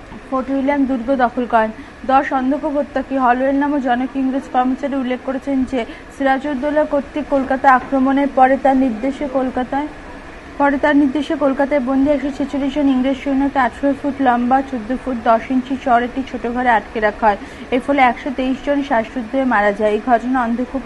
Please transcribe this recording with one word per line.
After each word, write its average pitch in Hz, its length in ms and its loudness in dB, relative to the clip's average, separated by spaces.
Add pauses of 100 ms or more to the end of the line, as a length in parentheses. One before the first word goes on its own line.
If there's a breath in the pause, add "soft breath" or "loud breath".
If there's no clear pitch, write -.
(300)
ফোর্ট 262 200 -4
উইলিয়াম 277 360 0
দুর্গ 254 300 0
দখল 247 300 0
করেন। 220 260 2 (360 loud breath)
দশ, 269 260 4
অন্ধকূপ 277 440 0
হত্যা 285 240 -2
কি? 269 160 -4
হলওয়েল 254 380 2
নামক 285 260 0
জনক 254 340 0
ইংরেজ 269 380 -2
কর্মচারী 262 420 0
উল্লেখ 254 300 -4
করেছেন 269 380 -2
যে 247 220 -4 (320 loud breath)
সিরাজউদ্দৌলা 277 640 0
কর্তৃক 294 460 -4
কলকাতা 269 420 0
আক্রমণের 269 640 2
পরে 262 220 6
তার 269 200 4
নির্দেশে 269 500 -2
কলকাতায়, 262 600 -2 (680)
পরে 285 200 2
তার 294 200 4
নির্দেশে 294 380 2
কলকাতায় 277 440 2
বন্দী 269 320 2
একশো 277 260 0
ছেচল্লিশ 277 380 -2
জন 294 140 2
ইংরেজ 262 340 2
সৈন্যকে 277 360 0
আঠারো 269 340 0
ফুট 277 280 -4
লম্বা, 247 400 2
চোদ্দ 240 280 -6 (160)
ফুট 254 180 -4
দশ 226 260 4
ইঞ্চি 254 340 0
চওড়া 240 220 4
একটি 247 160 -6 (100)
ছোট 247 160 -8
ঘরে 247 220 0
আটকে 226 300 0
রাখা 214 280 0
হয়। 202 100 4 (340 loud breath)
এর 254 80 2
ফলে 285 220 0
একশো 247 340 2
তেইশ 262 300 -2
জন 285 180 0
শ্বাসরুদ্ধ 226 520 -2
হয়ে 269 100 2
মারা 208 260 4
যায়। 214 200 2
এই 214 160 0
ঘটনা 247 360 2
অন্ধকূপ 240 420 -2